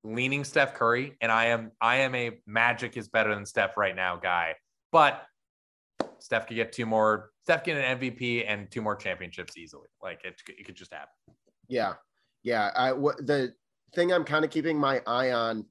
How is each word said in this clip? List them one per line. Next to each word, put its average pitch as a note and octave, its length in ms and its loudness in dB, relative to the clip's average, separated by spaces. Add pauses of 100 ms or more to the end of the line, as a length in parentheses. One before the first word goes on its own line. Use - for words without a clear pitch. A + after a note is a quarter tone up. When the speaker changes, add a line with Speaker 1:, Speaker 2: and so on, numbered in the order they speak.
Speaker 1:
leaning C3 420 -2
Steph C#3 300 2
Curry, A#2+ 460 0
and A#2 100 0
I A2+ 160 4
am, A#2 340 0
I A#2 160 4
am C3 180 0
a A#2+ 320 -4
Magic A#2 500 0
is G#2+ 120 -8
better G#2+ 260 2
than G2+ 100 -6
Steph G2 320 -2
right G2 180 0
now F2+ 220 -2
guy. F2 380 -2 (380)
But D3+ 300 6 (960)
Steph - 260 -4
could A2+ 100 -8
get A2+ 160 -2
two A#2 140 -4
more, G#2+ 440 2 (140)
Steph E3 200 2
get E3 120 -2
an C#3 80 -2
M B2+ 140 0
V B2+ 120 -4
P A#2+ 340 -4
and G#2 260 -6
two - 100 -8
more G#2 160 -2
championships F2+ 600 -8
easily. E2 320 -20 (140)
Like, F2+ 220 -12
it, F2+ 240 -14
it - 160 -20
could B2 120 -18
just F2+ 160 -20
happen. D2 160 -16 (600)
Speaker 2:
Yeah. A2 260 -2 (480)
Yeah. A2 320 0
I, C3 180 2
wha-, C#3+ 260 0
the C3+ 340 0 (420)
thing F3 180 2
I'm E3+ 120 2
kinda D#3 240 2
keeping D#3 300 -2
my C3+ 280 2
eye B2 260 2
on A2+ 380 -2